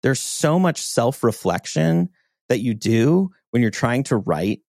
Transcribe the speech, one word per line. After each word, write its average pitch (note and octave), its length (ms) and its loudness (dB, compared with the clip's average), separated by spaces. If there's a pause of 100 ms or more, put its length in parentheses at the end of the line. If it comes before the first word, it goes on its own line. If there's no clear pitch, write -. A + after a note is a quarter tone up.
there's C3 180 0
so - 380 0
much F3+ 240 0
self-reflection A#2+ 1300 0 (400)
that A#2+ 120 0
you A#2 140 -2
do C3+ 560 2 (200)
when A#2+ 120 0
you're A2 80 2
trying B2 340 -2
to C3 120 0
write F#2+ 520 -2